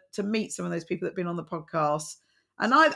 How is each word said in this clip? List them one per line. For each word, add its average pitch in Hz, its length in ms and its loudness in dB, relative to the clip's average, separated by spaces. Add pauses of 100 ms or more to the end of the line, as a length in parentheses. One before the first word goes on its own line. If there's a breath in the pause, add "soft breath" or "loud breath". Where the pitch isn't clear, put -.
(120)
to 208 100 -4
meet 214 300 -2
some 170 140 -6
of 175 60 -4
those 170 120 -4
people - 220 -4
that - 60 -4
have - 40 -8
been 180 100 -2
on 175 100 -4
the 165 80 -6
podcast, 156 720 -2 (440)
and 226 140 2
I 311 220 8